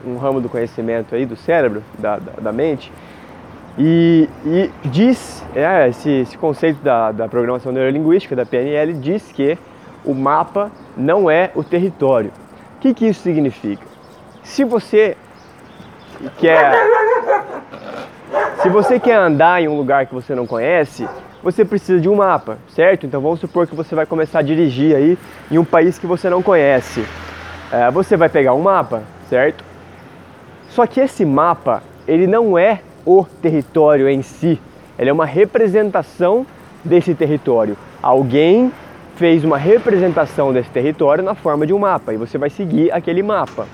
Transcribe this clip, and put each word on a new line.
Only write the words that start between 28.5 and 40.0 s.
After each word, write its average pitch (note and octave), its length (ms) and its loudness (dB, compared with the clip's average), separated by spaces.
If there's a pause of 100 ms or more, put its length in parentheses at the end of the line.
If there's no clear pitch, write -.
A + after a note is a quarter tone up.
um C#3 80 0
mapa, D#3 420 0 (260)
certo? C3 340 0 (1080)
Só - 140 2
que A3+ 140 -4
esse C4 260 0
mapa, C#3+ 560 0 (240)
ele E3 220 2
não G#3 300 2
é G3 240 2 (220)
o F#3 220 4
território D3+ 840 2
em C#3 140 0
si, D3+ 400 -2 (360)
ele B2+ 120 0
é C#3 40 2
uma D#3+ 120 0
representação G3 1200 0 (400)
desse E3+ 300 2
território. B2 600 0 (240)
Alguém D3+ 720 2 (440)
fez E3 280 2
uma D3+ 140 0
representação F3 960 0